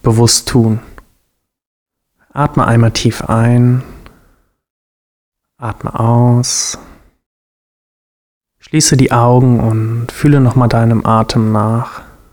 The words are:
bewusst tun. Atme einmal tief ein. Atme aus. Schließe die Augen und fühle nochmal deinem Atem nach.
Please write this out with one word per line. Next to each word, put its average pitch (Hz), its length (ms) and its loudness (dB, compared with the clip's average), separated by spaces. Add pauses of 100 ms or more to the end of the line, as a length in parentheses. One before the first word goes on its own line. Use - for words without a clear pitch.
bewusst 117 440 2
tun. 113 300 0 (1500)
Atme 143 320 -2
einmal 117 280 2
tief - 320 -4
ein. 120 580 0 (1700)
Atme - 420 -10
aus. 120 800 0 (1800)
Schließe - 360 0
die 131 140 2
Augen 123 480 2
und 113 540 -4
fühle 143 280 2
nochmal 123 280 2
deinem 113 360 0
Atem 110 460 0
nach. 110 520 -4 (300)